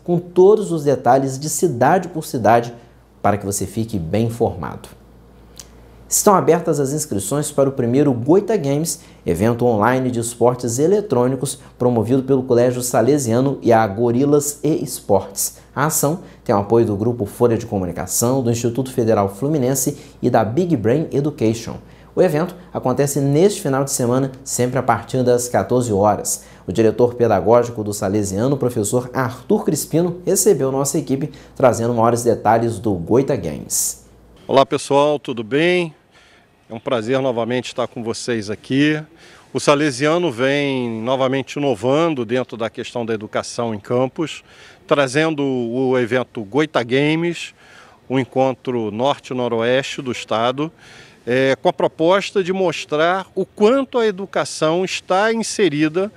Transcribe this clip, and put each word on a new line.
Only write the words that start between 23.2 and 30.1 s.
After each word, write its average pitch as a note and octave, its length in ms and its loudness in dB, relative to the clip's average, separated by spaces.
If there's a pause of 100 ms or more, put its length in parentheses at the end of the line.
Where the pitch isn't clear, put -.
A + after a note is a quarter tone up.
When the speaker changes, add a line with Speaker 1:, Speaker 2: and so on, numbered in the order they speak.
Speaker 1:
neste D3+ 400 2
final C#3 240 0
de C#3+ 80 -8
semana, C3 400 0 (100)
sempre B2+ 340 -2
a B2+ 60 0
partir B2+ 400 0
das A#2+ 260 2
quatorze A2+ 440 0
horas. G2+ 520 0 (220)
O G2 60 -6
diretor A2+ 420 4
pedagógico A2+ 720 2
do G#2 100 -6
Salesiano, G#2 640 0
o - 20 -2
professor B2 560 -2
Arthur C#3 500 -2
Crispino, F3 640 -2